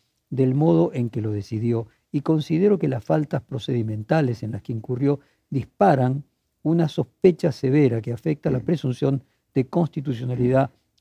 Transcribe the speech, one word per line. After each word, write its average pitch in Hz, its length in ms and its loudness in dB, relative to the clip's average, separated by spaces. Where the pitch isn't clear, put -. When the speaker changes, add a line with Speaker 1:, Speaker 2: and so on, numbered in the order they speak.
Speaker 1:
del 131 240 2
modo 165 360 4
en 120 200 -4
que 110 100 -6
lo 107 100 -4
decidió, 110 540 -4
y 143 100 -2
considero 165 580 2
que 156 80 0
las 127 160 -4
faltas 151 400 -2
procedimentales 120 1000 -2
en 110 100 -6
las 101 120 -8
que 131 100 -8
incurrió 131 460 -2
disparan 139 720 2
una 160 260 2
sospecha 170 640 0
severa 131 500 2
que 120 100 -8
afecta 147 380 -4
la 131 80 0
Speaker 2:
Mm. 120 80 -6
Speaker 1:
presunción 139 580 -2
de 131 140 0
constitucionalidad 131 1040 -2
Speaker 2:
Mm. - 20 -20